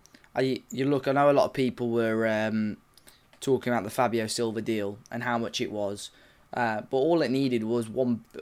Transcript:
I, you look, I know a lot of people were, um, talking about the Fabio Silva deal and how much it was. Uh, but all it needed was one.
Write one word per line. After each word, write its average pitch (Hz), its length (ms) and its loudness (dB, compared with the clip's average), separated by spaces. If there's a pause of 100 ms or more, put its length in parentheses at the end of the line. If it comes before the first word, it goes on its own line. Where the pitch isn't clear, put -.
(360)
I, 131 260 0 (100)
you 127 140 -2
look, 139 220 0
I 139 40 2
know 143 180 6
a 143 40 6
lot 135 120 6
of - 80 -4
people 123 360 0
were, 113 380 0
um, 110 500 0 (640)
talking 127 320 2
about 113 100 0
the 101 60 -6
Fabio 113 380 0
Silva 113 340 -2
deal 104 360 -4 (140)
and 117 120 -8
how 120 140 0
much 117 220 -4
it 113 120 -4
was. 101 380 -6 (440)
Uh, 110 360 -2
but 135 80 0
all 160 260 4
it 120 80 0
needed 127 320 2
was 113 260 -2
one. 120 340 0 (180)